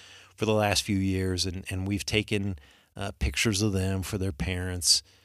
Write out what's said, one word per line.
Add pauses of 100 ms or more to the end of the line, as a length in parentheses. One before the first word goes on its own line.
(360)
for
the
last
few
years,
and,
and
we've
taken, (400)
uh,
pictures
of
them
for
their
parents, (220)